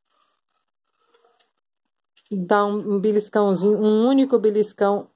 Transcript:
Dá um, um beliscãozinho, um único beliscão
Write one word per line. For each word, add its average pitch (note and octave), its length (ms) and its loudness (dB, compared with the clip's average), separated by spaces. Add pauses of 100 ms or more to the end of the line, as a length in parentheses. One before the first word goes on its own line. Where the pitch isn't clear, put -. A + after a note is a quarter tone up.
(2250)
Dá G3+ 360 0
um, G#3 300 -4
um G3+ 40 -2
beliscãozinho, G#3 800 0
um G#3+ 280 2
único C4 320 2
beliscão G3+ 800 -2